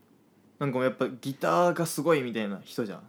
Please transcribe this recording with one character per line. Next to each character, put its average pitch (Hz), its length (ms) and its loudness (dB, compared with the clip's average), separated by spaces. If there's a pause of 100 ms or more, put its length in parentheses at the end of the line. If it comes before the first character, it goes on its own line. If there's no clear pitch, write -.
(600)
な 143 80 -2
ん 135 40 0
か 120 40 -4
も 127 60 0
う - 20 4
や 131 60 4
っ - 60 2
ぱ - 120 0
ギ 131 280 -8
タ 175 360 4
ー - 20 -4
が 170 120 -2
す 160 160 -4
ご 160 140 4
い 139 60 2
み 123 120 -6
た 110 80 -2
い 104 80 -2
な 98 140 -6
人 - 220 -6
じ 98 60 -8
ゃ 82 60 -10
ん、 - 120 -16